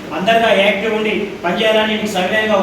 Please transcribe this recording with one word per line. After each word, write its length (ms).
అందరిగా 340
యాక్టివ్ 380
ఉండి 160
పనిచేయాలని 540
మీకు 180
సవినయంగా 480